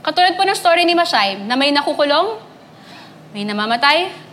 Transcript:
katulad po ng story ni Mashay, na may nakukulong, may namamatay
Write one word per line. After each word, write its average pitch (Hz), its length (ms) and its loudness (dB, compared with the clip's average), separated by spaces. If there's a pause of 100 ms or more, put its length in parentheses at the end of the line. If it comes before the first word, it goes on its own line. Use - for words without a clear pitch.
katulad 359 320 0
po 381 160 0
ng 392 80 0
story 349 320 2
ni 339 80 2
Mashay, 208 480 0
na 247 160 -2
may 285 160 2
nakukulong, 302 640 -2 (960)
may 208 80 -6
namamatay 240 720 0 (160)